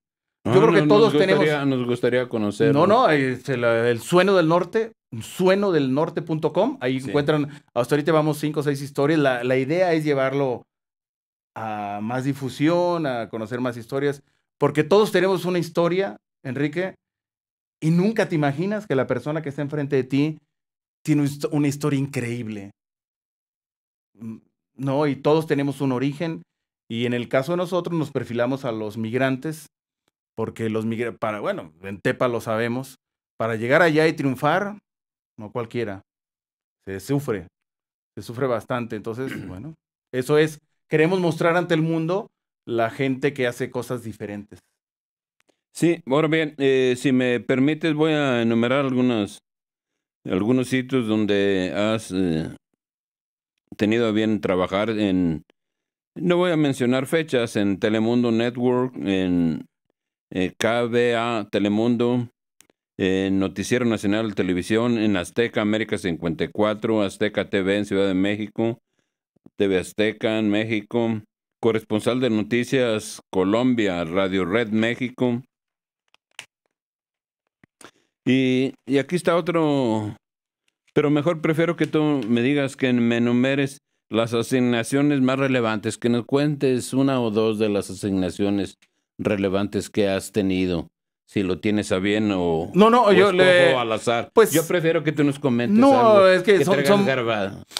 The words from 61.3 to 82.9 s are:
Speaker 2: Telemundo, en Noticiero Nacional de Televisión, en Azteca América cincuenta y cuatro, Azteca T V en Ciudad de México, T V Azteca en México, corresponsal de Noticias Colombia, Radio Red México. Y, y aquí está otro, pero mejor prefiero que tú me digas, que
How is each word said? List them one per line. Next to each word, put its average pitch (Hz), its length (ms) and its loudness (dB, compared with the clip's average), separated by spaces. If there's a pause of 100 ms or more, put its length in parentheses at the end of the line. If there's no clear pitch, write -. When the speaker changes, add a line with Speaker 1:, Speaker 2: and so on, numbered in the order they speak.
Speaker 2:
Telemundo, 117 760 0 (680)
en 95 420 0
Noticiero 98 460 -2
Nacional 107 440 0
de 98 60 -10
Televisión, 110 640 0
en 107 180 2
Azteca 117 440 -2
América 107 360 -2
cincuenta 85 460 -4
y 80 60 -2
cuatro, 107 520 0
Azteca 101 480 -4
T 98 140 -2
V 98 140 0
en 104 80 -2
Ciudad 98 220 0
de 95 60 0
México, 104 640 -2 (800)
T 101 100 2
V 95 120 2
Azteca 110 580 -2
en 107 140 0
México, 110 680 -2 (400)
corresponsal 110 600 0
de 127 100 0
Noticias 113 920 -2 (100)
Colombia, 101 760 0
Radio 92 400 0
Red 107 240 -2
México. 117 720 -2 (2750)
Y, 131 480 2 (120)
y 135 140 0
aquí 135 180 -2
está 170 180 0
otro, 143 800 0 (800)
pero 151 160 4
mejor 151 320 0
prefiero 165 340 0
que 156 120 0
tú 151 420 0
me 117 120 2
digas, 139 360 -2
que 127 160 0